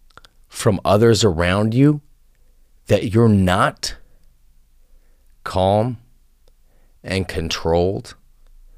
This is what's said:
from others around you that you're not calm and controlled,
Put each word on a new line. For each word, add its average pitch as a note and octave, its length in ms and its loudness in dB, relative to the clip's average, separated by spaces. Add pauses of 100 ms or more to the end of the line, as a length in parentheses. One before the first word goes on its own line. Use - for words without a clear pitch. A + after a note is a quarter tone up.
(480)
from - 360 -2
others G#2+ 400 4
around F#2 480 0
you D3 300 2 (880)
that G2+ 260 0
you're A#2 120 4
not G2+ 680 0 (1500)
calm G#2 520 0 (1040)
and F#2 240 -4
controlled, F2 880 -4 (640)